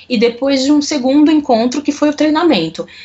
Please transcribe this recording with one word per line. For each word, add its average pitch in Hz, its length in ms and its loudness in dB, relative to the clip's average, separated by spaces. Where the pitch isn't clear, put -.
e 247 80 -2
depois 254 460 0
de 269 80 -2
um 302 100 4
segundo 285 520 2
encontro, 254 500 0
que - 80 -2
foi 294 200 -2
o 294 40 -6
treinamento. 294 720 0